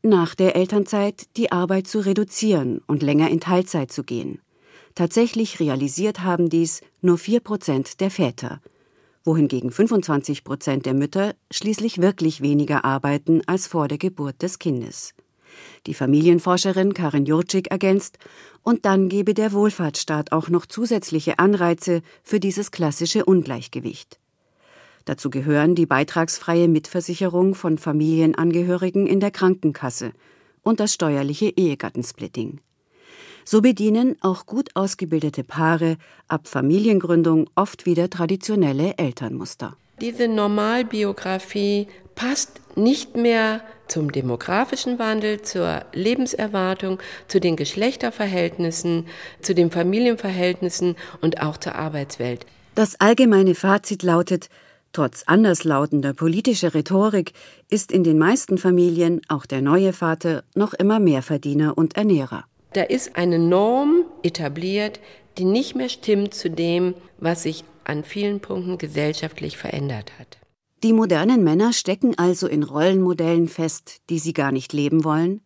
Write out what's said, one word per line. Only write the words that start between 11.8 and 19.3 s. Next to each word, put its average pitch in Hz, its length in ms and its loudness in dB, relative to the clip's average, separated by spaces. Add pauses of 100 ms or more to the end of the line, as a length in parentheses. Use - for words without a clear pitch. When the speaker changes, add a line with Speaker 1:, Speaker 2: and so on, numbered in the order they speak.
Speaker 1:
wirklich 170 400 0
weniger 147 420 0
arbeiten 143 640 0
als 185 220 -2
vor 156 180 -2
der 147 120 -6
Geburt 151 440 -6
des 180 160 -6
Kindes. - 560 -6 (720)
Die - 80 -8
Familienforscherin 175 1000 2
Karin 147 320 0
Jurczyk 175 440 0
ergänzt: 196 480 0 (440)
„Und 233 220 0
dann 196 240 4
gebe 196 260 0